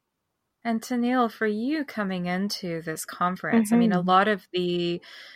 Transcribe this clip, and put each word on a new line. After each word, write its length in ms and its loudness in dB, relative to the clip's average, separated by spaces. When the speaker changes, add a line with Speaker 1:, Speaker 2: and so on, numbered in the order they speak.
Speaker 1:
And 200 -2
Tennille, 500 0
for 140 -2
you 380 -2
coming 420 -4
into 560 -4
this 220 -8
conference, 680 0
I 40 6
mean, 160 4
a 60 4
Speaker 2:
Mm-hmm. 100 -2
Speaker 1:
lot 200 6
of 240 -2
the 480 -2